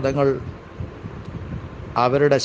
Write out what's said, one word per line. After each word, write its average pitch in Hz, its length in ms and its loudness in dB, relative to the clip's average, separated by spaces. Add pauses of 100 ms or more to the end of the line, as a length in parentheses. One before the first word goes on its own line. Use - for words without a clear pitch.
തങ്ങൾ 139 240 4 (1700)
അവരുടെ 139 480 6